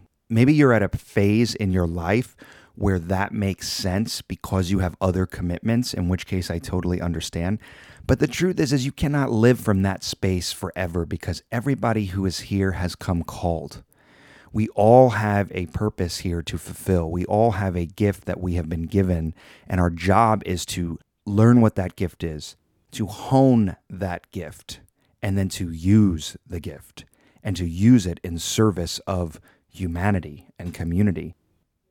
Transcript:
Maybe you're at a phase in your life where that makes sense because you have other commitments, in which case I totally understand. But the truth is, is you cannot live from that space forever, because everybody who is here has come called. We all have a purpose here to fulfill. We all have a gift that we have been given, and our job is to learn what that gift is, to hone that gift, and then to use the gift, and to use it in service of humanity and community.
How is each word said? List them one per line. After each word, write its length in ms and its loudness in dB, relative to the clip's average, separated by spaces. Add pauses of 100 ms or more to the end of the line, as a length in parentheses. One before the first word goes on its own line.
(280)
Maybe 260 4
you're 200 6
at 100 4
a 60 0
phase 640 0
in 160 -2
your 160 2
life 480 -2 (400)
where 240 0
that 340 -4
makes 360 -4
sense 520 -4
because 480 -4
you 100 2
have 220 -2
other 240 2
commitments, 680 -4
in 140 -2
which 180 -2
case 240 -4
I 80 -4
totally 420 -4
understand. 560 -4 (480)
But 140 2
the 80 0
truth 320 -2
is, 120 0
is 140 0
you 60 -4
cannot 400 0
live 280 4
from 220 2
that 220 -2
space 500 -2
forever, 500 -4
because 380 -6 (100)
everybody 540 -2
who 200 -4
is 160 -4
here 320 0
has 220 -4
come 280 -4
called. 600 -6 (720)
We 160 0
all 400 8
have 440 0
a 120 -4
purpose 540 -4
here 240 -4
to 160 -8
fulfill. 500 -2
We 160 -4
all 260 2
have 240 -2
a 120 -2
gift 380 -2
that 140 -6
we 140 -4
have 160 -2
been 140 -4
given, 500 0 (340)
and 140 0
our 80 4
job 560 2
is 220 -4
to 320 -6 (260)
learn 360 6
what 140 4
that 200 -6
gift 280 -6
is, 320 -10 (360)
to 160 -6
hone 680 2 (140)
that 420 -8
gift, 500 -14 (400)
and 140 -2
then 140 0
to 220 -8
use 720 2
the 140 -10
gift, 460 -16 (380)
and 140 -6
to 80 -4
use 400 4
it 180 -6
in 140 -6
service 600 0
of 420 -4 (260)
humanity 800 -4 (120)
and 160 -10
community. 600 -2 (560)